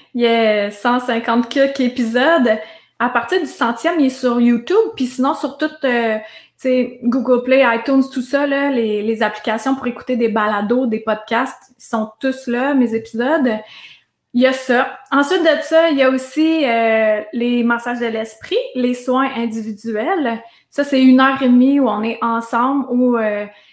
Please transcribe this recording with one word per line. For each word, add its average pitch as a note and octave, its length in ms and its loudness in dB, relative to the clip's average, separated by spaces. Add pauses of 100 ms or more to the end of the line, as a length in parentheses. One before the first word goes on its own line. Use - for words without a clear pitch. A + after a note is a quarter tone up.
(140)
Il A#3+ 80 -2
y A#3 60 4
a G#3+ 440 2
cent A#3+ 280 0
cinquante A#3+ 500 -2
quelques C#4 320 0
épisodes. B3 760 2 (420)
À A#3+ 100 0
partir B3+ 300 -2
du D4+ 80 -4
centième, C#4 520 -2
il C4+ 80 4
est - 20 2
sur B3 320 -2
YouTube. A#3+ 360 2 (180)
Puis B3+ 120 -2
sinon, C4+ 260 0
sur C#4+ 240 -6
toutes, D#4 260 -6
euh, A#3 340 0
tu G#3+ 60 -8 (340)
sais, B3+ 460 -2
Google B3 400 0
Play, C4 220 4 (100)
iTunes, C4+ 280 2 (100)
tout C4 80 -4
ça, C#4+ 260 -2
là, C#4 240 0
les, A3 320 -2
les A3 200 -2
applications A3+ 520 -2
pour C4+ 120 -6
écouter B3 280 -4
des A3+ 140 0
balados, G#3+ 560 0
des A3 160 -2
podcasts, A3+ 760 -4
ils - 60 -18
sont A3 280 -6 (100)
tous C4 260 -4
là, B3+ 260 -2
mes A#3+ 220 2
épisodes. B3 560 0 (840)
Il B3 80 2
y B3+ 60 6
a C4 60 2
ça. C4 460 -2 (120)
Ensuite C#4+ 300 2
de D4+ 200 2
ça, E4 280 2
il C#4+ 80 0
y C4+ 60 2
a C4 60 4
aussi, D4+ 560 0
euh, A3 560 2 (120)
les A#3+ 300 0
massages A#3+ 360 -2
de A#3+ 60 -4
l'esprit, A3 520 -6 (180)
les B3 180 0
soins B3+ 420 0
individuels. A3+ 1040 -4 (280)
Ça, - 160 -4
c'est C#4 160 2
une C4 180 8
heure C4+ 220 2
et B3+ 80 2
demie C4 300 6
où B3+ 100 2
on G#3 140 -4
est A3+ 200 -6
ensemble, A#3 680 -2
où, B3 280 2
euh, G#3 280 -2 (280)